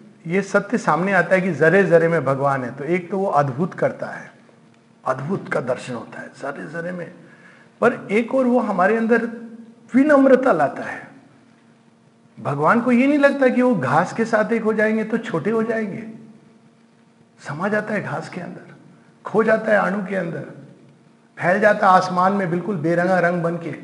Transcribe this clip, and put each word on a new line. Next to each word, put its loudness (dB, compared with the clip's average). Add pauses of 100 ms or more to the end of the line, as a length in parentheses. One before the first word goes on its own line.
(280)
ये 0
सत्य -2
सामने 0
आता 2
है 2
कि -2
जर्रे 4
जर्रे 4
में 0
भगवान 0
है, -10
तो -12
एक -4
तो -4
वो -2
अद्भुत -2
करता -4
है, -16 (760)
अद्भुत -6
का -2
दर्शन -6
होता -12
है -16
जर्रे -12
जर्रे -8
में, -12 (680)
पर 0
एक 0
और 2
वो 4
हमारे 2
अंदर 0 (680)
विनम्रता 6
लाता 0
है। -14 (1300)
भगवान 2
को 0
ये 4
नहीं 2
लगता 4
कि 2
वो 4
घास 0
के 0
साथ 0
एक 0
हो 0
जाएंगे 0
तो -4
छोटे -4
हो 0
जाएंगे, -6 (1400)
समा -8
जाता -2
है -4
घास -8
के -12
अंदर, -16 (500)
खो 0
जाता 2
है 4
अणु -2
के -8
अंदर, -6 (920)
फैल 0
जाता 4
है 6
आसमान 2
में -2
बिल्कुल -4
बेरंगा 0
रंग 0
बन -2
के। -10 (120)